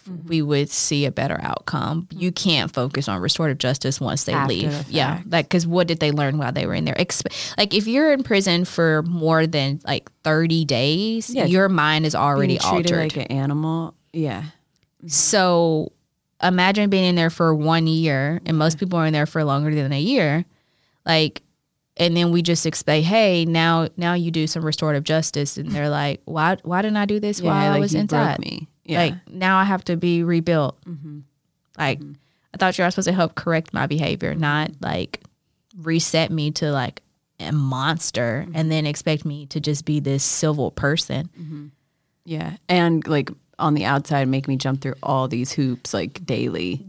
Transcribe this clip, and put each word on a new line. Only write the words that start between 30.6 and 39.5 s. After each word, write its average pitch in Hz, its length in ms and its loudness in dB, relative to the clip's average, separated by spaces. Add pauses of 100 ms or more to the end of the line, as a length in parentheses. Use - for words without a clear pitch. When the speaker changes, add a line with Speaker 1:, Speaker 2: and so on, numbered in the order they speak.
Speaker 1:
Mm-hmm. 151 340 -14 (580)
Speaker 2:
Like, 143 240 -2
Speaker 1:
Mm-hmm. 143 100 -16 (420)
Speaker 2:
I - 40 -18
thought 185 200 0
you 190 60 0
were 175 80 2
supposed 190 160 -2
to 180 60 2
help 175 220 0
correct 165 380 -2
my - 140 -2
behavior, - 440 -2
Speaker 1:
Mm-hmm. - 100 -4
Speaker 2:
not, 151 300 0 (100)
like, - 400 -6 (560)
reset 165 520 0
me 151 220 0
to, 151 220 -2
like, 131 280 -4 (380)
a 80 140 -6
monster 135 920 -2
Speaker 1:
Mm-hmm. 170 120 -12
Speaker 2:
and 160 120 0
then 156 160 0
expect 147 380 -2
me 147 240 -8
to 151 140 -6